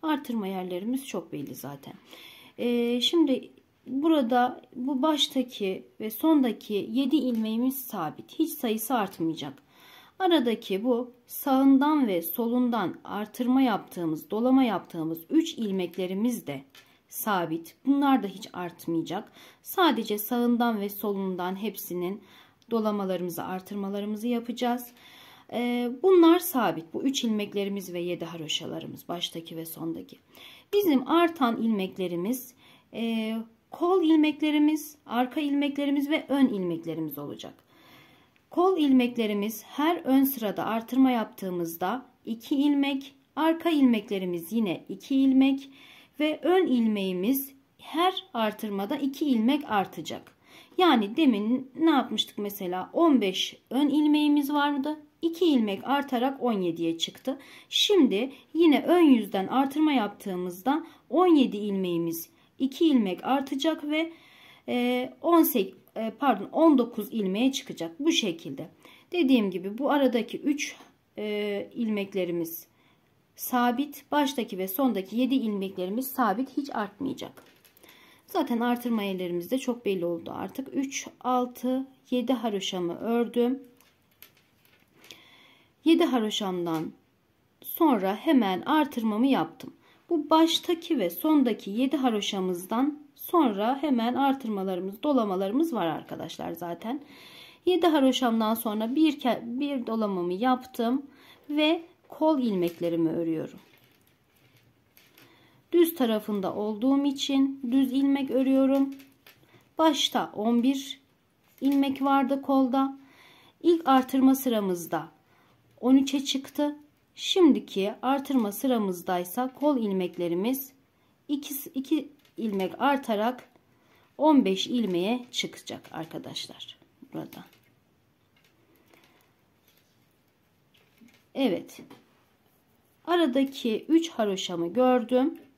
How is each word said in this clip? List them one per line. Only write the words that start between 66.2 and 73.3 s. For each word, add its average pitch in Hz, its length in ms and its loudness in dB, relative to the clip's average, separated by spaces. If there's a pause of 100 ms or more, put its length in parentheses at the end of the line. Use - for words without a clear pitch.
on 302 260 6
dokuz 226 360 -2
ilmeğe 220 380 0
çıkacak. - 480 -10
Bu 311 120 2
şekilde. 160 580 -4 (420)
Dediğim 254 400 4
gibi 190 260 -8
bu 269 140 -2
aradaki 247 480 0
üç, - 360 -4 (420)
e, 208 560 -4
ilmeklerimiz 196 920 -4 (680)